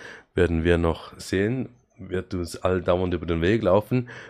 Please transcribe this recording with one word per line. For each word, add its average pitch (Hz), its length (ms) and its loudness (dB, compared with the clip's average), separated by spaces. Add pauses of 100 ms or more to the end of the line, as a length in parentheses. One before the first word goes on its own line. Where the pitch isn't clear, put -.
(340)
werden 82 300 2
wir 85 140 4
noch 82 420 -2
sehen, 110 500 -2 (300)
wird 92 340 -6
uns 87 240 -6
all 92 240 0
dauernd 90 320 0
über 85 120 -4
den 82 160 0
Weg 107 200 2
laufen. 107 480 2 (200)